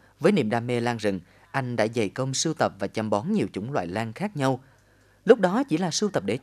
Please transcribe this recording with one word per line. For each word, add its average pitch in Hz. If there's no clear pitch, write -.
với 175
niềm 123
đam 117
mê 120
lan 120
rừng, 101
anh 123
đã 110
dày 110
công 131
sưu 160
tập 107
và 98
chăm 110
bón 107
nhiều 156
chủng 110
loại 98
lan 110
khác 196
nhau. 131
Lúc 233
đó 190
chỉ 156
là 180
sưu 202
tập -
để 107